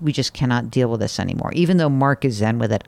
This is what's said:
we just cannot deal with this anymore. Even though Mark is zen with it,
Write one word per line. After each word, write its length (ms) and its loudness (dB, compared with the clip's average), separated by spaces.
we 100 0
just 220 -4
cannot 360 -2
deal 200 2
with 100 -2
this 220 -4
anymore. 320 -4
Even 240 2
though 100 2
Mark 380 2
is 100 0
zen 240 0
with 140 0
it, 140 -2